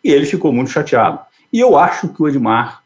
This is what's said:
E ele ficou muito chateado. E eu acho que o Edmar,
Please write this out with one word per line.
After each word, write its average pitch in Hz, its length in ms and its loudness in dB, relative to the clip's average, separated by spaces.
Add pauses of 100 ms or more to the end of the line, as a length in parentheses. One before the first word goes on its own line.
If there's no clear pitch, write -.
E 277 80 2
ele 143 160 2
ficou 160 260 -2
muito 127 160 -2
chateado. - 500 0 (320)
E 233 80 -2
eu 233 180 4
acho 180 320 0
que - 120 -6
o 151 60 0
Edmar, 120 580 -2